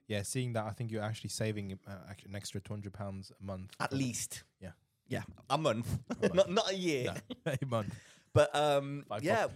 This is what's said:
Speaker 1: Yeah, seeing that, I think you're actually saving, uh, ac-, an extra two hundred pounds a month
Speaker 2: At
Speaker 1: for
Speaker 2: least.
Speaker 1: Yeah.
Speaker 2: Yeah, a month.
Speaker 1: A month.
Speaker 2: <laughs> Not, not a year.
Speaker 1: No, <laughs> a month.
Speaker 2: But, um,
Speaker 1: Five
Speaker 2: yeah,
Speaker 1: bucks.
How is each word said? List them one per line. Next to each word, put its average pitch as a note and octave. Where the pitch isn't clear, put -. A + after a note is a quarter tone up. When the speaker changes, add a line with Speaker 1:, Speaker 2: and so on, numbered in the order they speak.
Speaker 1:
Yeah, G#2
seeing B2
that, A2
I A2
think A2
you're A2
actually G#2+
saving, G#2
uh, G2+
ac-, -
an G2
extra G2+
two -
hundred G2+
pounds G2
a G2
month F#2+
Speaker 2:
At -
Speaker 1:
for C#3
Speaker 2:
least. B2+
Speaker 1:
Yeah. F#2
Speaker 2:
Yeah, A2
a C3+
month. A#2+
Speaker 1:
A A#3+
month. G3
Speaker 2:
<laughs> -
Not, F#3
not G#3
a G3
year. C#3
Speaker 1:
No, D3+
<laughs> B2+
a C#3+
month. A2+
Speaker 2:
But, D3
um, C#3+
Speaker 1:
Five G#2+
Speaker 2:
yeah, G3+
Speaker 1:
bucks. C3